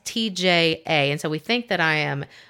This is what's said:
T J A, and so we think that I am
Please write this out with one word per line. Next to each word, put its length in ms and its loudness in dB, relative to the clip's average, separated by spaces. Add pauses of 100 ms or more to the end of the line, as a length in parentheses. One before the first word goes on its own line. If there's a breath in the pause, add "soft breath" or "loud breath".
T 260 -4
J 560 2
A, 260 2
and 80 -2
so 100 -4
we 100 -2
think 300 -4
that 100 0
I 160 2
am 300 -2 (240 soft breath)